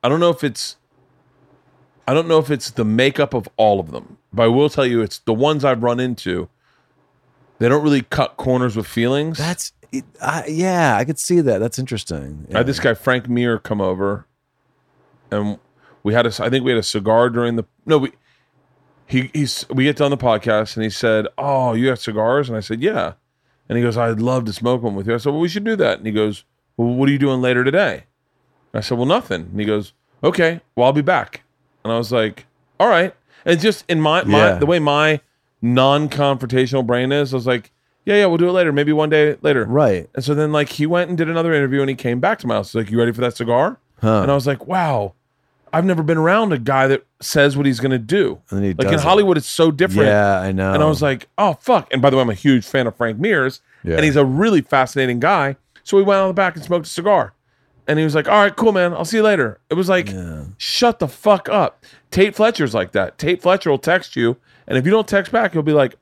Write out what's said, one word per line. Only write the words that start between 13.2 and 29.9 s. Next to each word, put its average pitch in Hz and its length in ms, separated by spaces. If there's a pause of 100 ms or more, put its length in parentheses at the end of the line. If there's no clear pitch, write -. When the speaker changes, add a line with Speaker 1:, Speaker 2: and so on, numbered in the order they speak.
Speaker 1:
Mir, 120 320
come 104 220
over, 98 460 (1000)
and 104 300 (440)
we 104 100
had 120 120
a, 117 60 (100)
I 104 80
think 127 140
we 127 80
had 117 80
a 104 40
cigar 110 460
during 120 280
the, 110 80 (200)
no, 156 120
we, 135 160 (960)
he, 127 260
he's, 147 360
we 131 140
get 143 140
done 143 140
the 139 60
podcast, 110 600
and 110 80
he 110 40
said, 110 380 (100)
"Oh, 135 360
you 123 160
have 123 100
cigars?" 117 480
And 117 100
I 107 40
said, 110 200
"Yeah." 156 320 (540)
And 113 100
he 120 60
goes, 117 140
"I'd 113 240
love 127 240
to 107 80
smoke 120 300
one 107 120
with 98 100
you." 113 80
I 120 40
said, 139 160
"Well, 151 80
we 170 80
should 202 160
do 220 100
that." 131 220
And 107 100
he 107 60
goes, 107 320 (320)
"Well, 120 180
what 135 140
are - 20
you 143 80
doing 131 220
later 127 240
today?" 143 400 (680)
I 113 60
said, 117 180
"Well, 123 100
nothing." 151 440
And 101 80
he 107 60
goes, 104 280 (300)